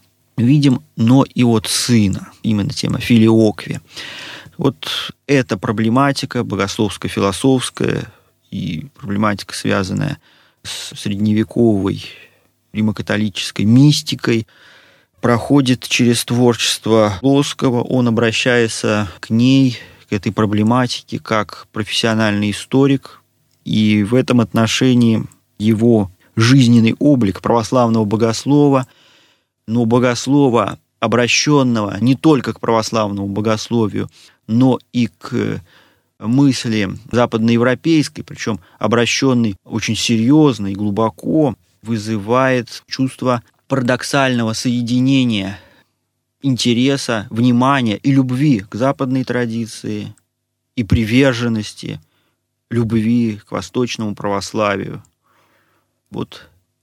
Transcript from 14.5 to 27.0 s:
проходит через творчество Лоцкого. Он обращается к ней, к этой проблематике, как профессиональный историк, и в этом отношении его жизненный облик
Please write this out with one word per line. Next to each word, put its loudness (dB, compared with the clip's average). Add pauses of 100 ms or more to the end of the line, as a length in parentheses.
проходит 2
через 2
творчество 2
Лоцкого. 0
Он 0
обращается 0 (100)
к -12
ней, 4 (320)
к -6
этой -4
проблематике, -2
как -6
профессиональный -2
историк, -2 (440)
и 2
в 0
этом 2
отношении 2 (320)
его 2 (280)
жизненный 4
облик 2